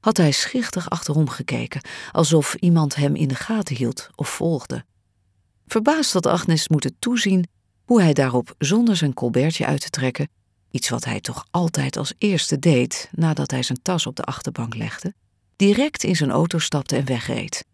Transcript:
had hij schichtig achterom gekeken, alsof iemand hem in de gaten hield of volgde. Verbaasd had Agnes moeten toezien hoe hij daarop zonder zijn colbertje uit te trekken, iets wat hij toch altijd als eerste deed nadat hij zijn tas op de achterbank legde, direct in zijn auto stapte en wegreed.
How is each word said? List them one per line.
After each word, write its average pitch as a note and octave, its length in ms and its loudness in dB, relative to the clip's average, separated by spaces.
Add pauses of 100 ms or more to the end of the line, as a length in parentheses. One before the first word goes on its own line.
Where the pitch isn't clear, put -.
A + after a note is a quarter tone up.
had A3 160 2
hij D#3 160 6
schichtig - 580 -4
achterom D#3 380 0
gekeken, A#2+ 520 -6 (320)
alsof D#3 420 4
iemand E3 400 4
hem C#3+ 200 0
in D3 140 0
de C3+ 60 -2
gaten G#3 420 -4
hield - 380 -4
of - 140 -6
volgde. D3 560 -4 (840)
Verbaasd C#4+ 460 2
had F3+ 140 2
Agnes E3 420 2
moeten D3 300 0
toezien G3 480 0 (380)
hoe A#3 180 6
hij D#3+ 100 6
daarop B2+ 460 0
zonder G#3+ 380 2
zijn D3 180 0
colbertje B2+ 520 0
uit C#3+ 140 0
te - 100 -10
trekken, C3 380 -4 (420)
iets - 180 -4
wat A#2 160 -4
hij A2+ 160 -6
toch - 300 -10
altijd E3 460 0
als - 220 -6
eerste F3 400 0
deed C3+ 540 2
nadat D#3+ 380 0
hij B2+ 120 -2
zijn B2 200 -4
tas F3 240 -2
op - 100 -10
de - 80 -8
achterbank - 500 -8
legde, A2+ 400 -8 (420)
direct G#3+ 480 2
in F#3 120 2
zijn C#3+ 140 0
auto E3 280 0
stapte C#3+ 380 -2
en C#3 80 0
wegreed. A#2 680 -4